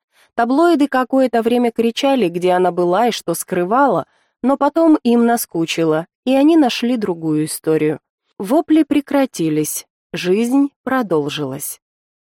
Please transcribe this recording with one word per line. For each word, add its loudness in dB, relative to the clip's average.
Таблоиды 2
какое-то 0
время 0
кричали, -2
где -2
она 2
была 0
и -2
что -6
скрывала, -2
но 0
потом 2
им 2
наскучило, -2
и 2
они 4
нашли 0
другую -2
историю. -2
Вопли 2
прекратились, -2
жизнь 0
продолжилась. -4